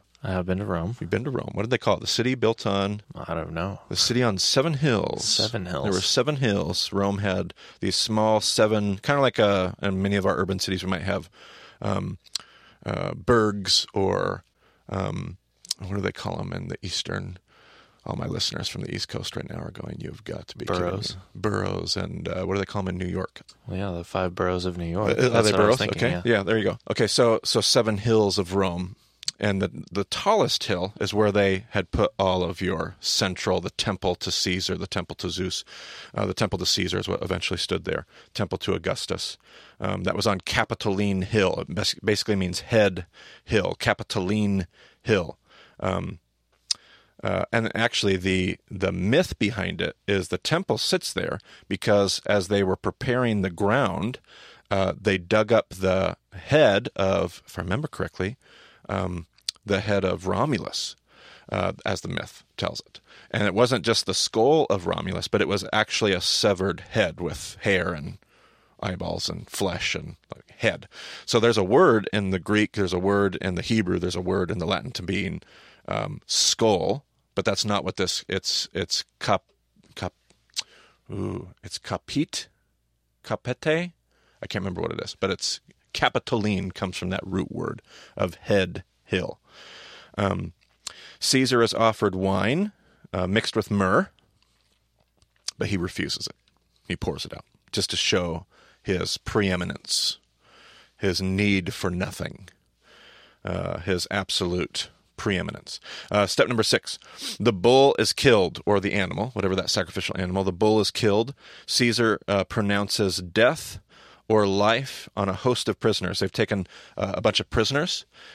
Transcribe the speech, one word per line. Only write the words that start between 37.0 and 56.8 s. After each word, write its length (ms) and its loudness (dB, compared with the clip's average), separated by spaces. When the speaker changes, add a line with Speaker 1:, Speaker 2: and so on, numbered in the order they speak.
Speaker 2:
what 160 -2
eventually 340 -4
stood 280 -2
there. 200 -4
Temple 240 -4
to 140 -2
Augustus. 640 -4
Um, 240 -4
that 120 0
was 120 0
on 140 0
Capitoline 840 0
Hill. 380 2
It 120 -8
bas-, 300 -2
basically 320 0
means 240 -2
head 480 2
hill, 360 0
Capitoline 880 0
Hill. 380 0
Um, 400 -4
uh, 280 -2
and 240 0
actually, 420 2
the, 420 0
the 220 -2
myth 480 0
behind 420 -2
it 140 -4
is 200 0
the 100 -4
temple 400 -2
sits 360 -2
there 260 -4
because 600 2
as 200 2
they 160 2
were 120 0
preparing 640 0
the 80 0
ground, 720 0
uh, 320 0
they 160 2
dug 340 2
up 180 4
the 460 0
head 640 4